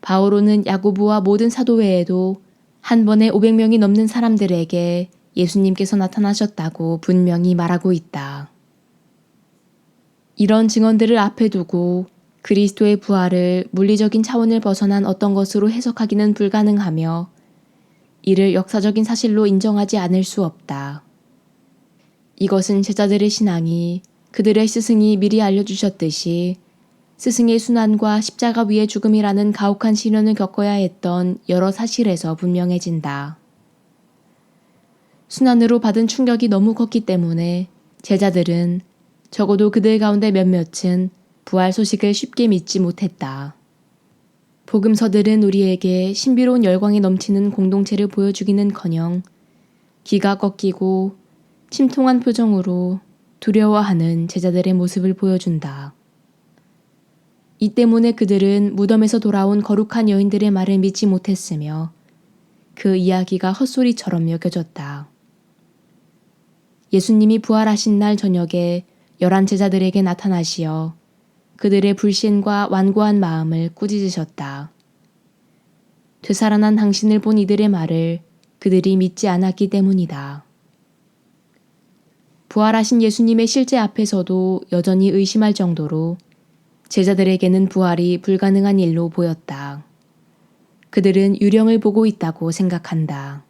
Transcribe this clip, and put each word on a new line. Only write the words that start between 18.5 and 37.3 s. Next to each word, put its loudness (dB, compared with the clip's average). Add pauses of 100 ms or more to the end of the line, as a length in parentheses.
역사적인 0
사실로 0
인정하지 0
않을 0
수 -4
없다. -10 (1300)
이것은 0
제자들의 0
신앙이 -2 (300)
그들의 2
스승이 2
미리 2
알려주셨듯이 -2 (600)
스승의 0
순환과 0
십자가 -2
위의 0
죽음이라는 0
가혹한 0
시련을 0
겪어야 -2
했던 -2 (120)
여러 0
사실에서 -4
분명해진다. -4 (1900)
순환으로 2
받은 0
충격이 0
너무 2
컸기 -2
때문에 -2 (340)